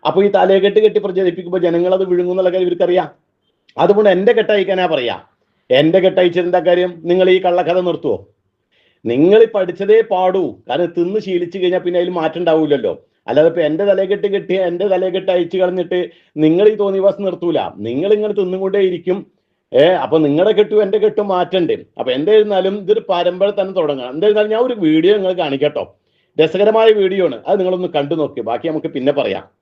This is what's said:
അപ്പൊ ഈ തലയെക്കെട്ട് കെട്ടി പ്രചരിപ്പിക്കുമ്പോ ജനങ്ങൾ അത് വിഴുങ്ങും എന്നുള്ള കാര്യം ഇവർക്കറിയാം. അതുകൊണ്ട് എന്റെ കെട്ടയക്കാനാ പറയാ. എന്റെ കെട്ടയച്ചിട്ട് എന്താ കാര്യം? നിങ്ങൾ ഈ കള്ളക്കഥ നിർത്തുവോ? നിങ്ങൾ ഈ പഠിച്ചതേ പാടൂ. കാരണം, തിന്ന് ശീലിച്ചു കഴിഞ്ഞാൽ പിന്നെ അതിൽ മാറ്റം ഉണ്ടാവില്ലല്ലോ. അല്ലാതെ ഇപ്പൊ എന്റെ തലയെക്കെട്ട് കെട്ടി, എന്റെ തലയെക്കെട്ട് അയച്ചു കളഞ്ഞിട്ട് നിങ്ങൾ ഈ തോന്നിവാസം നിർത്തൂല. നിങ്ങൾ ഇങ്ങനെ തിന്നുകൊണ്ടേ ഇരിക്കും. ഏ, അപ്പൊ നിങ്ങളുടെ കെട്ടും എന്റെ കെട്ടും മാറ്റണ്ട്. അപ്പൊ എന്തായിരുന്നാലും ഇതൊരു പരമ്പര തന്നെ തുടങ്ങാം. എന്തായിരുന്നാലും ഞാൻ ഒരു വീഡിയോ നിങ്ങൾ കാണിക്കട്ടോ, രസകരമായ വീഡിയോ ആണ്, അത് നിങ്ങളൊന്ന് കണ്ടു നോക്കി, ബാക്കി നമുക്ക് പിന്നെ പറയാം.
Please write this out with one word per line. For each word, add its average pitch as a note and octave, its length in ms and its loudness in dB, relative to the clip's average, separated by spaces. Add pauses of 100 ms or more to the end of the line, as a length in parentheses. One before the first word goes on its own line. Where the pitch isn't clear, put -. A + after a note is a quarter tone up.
അപ്പൊ D#3 160 0
ഈ G3+ 120 4
തലയെക്കെട്ട് G3 500 4
കെട്ടി G#3 180 4
പ്രചരിപ്പിക്കുമ്പോ F3+ 600 -2
ജനങ്ങൾ E3+ 320 0
അത് F#3+ 120 0
വിഴുങ്ങും F3+ 240 0
എന്നുള്ള F#3 200 0
കാര്യം F#3 140 0
ഇവർക്കറിയാം. F3 420 -2 (760)
അതുകൊണ്ട് G3+ 260 4
എന്റെ F#3+ 280 2
കെട്ടയക്കാനാ G3 560 0
പറയാ. A#2+ 220 -2 (540)
എന്റെ D#3+ 300 4
കെട്ടയച്ചിട്ട് F3+ 480 2
എന്താ F3 200 2
കാര്യം? F3+ 240 2 (180)
നിങ്ങൾ F#3 260 2
ഈ - 100 2
കള്ളക്കഥ F3 420 0
നിർത്തുവോ? E3 300 -4 (880)
നിങ്ങൾ D3+ 380 4
ഈ A3 120 4
പഠിച്ചതേ G3 440 2 (120)
പാടൂ. F#3 320 0 (260)
കാരണം, E3 280 -2
തിന്ന് F#3 280 -2
ശീലിച്ചു F3 320 -4
കഴിഞ്ഞാൽ F3+ 280 -2
പിന്നെ F3+ 160 -2
അതിൽ F3+ 160 -4
മാറ്റം D#3+ 240 -4
ഉണ്ടാവില്ലല്ലോ. D3 520 0 (340)
അല്ലാതെ D3+ 240 4
ഇപ്പൊ E3 180 -4
എന്റെ D#3+ 200 -2
തലയെക്കെട്ട് G3 440 -2
കെട്ടി, F#3 240 -4 (120)
എന്റെ F3 240 -4
തലയെക്കെട്ട് F#3 420 -4
അയച്ചു F3 220 -2
കളഞ്ഞിട്ട് F3+ 420 -2 (380)
നിങ്ങൾ E3 360 4
ഈ - 80 -4
തോന്നിവാസം G3 460 0
നിർത്തൂല. E3+ 340 -2 (260)
നിങ്ങൾ C#3+ 300 -4
ഇങ്ങനെ G#3 220 -4
തിന്നുകൊണ്ടേ F#3+ 500 -2
ഇരിക്കും. F3+ 300 -4 (540)
ഏ, C3+ 120 6 (180)
അപ്പൊ D3 140 -2
നിങ്ങളുടെ D#3+ 420 2
കെട്ടും G#3 260 2
എന്റെ G3+ 200 -2
കെട്ടും G#3 220 -2
മാറ്റണ്ട്. F3+ 460 -2 (260)
അപ്പൊ C3 180 -4
എന്തായിരുന്നാലും G3 680 2
ഇതൊരു G#3+ 260 0
പരമ്പര F3+ 400 0 (120)
തന്നെ F#3+ 180 -4
തുടങ്ങാം. C3+ 360 -4
എന്തായിരുന്നാലും G#3 400 0
ഞാൻ A#3 140 0
ഒരു A#3+ 80 -4 (100)
വീഡിയോ D#3+ 320 4
നിങ്ങൾ F#3 240 -2
കാണിക്കട്ടോ, C#3 420 -4 (560)
രസകരമായ G#3 460 2 (100)
വീഡിയോ F#3+ 300 0
ആണ്, B2+ 100 -4 (100)
അത് F3+ 120 2
നിങ്ങളൊന്ന് F#3 280 -2
കണ്ടു C#3+ 280 -2
നോക്കി, C#3 320 -4
ബാക്കി A#2 240 -4
നമുക്ക് - 240 -6
പിന്നെ C3+ 240 0
പറയാം. G2 240 -4 (180)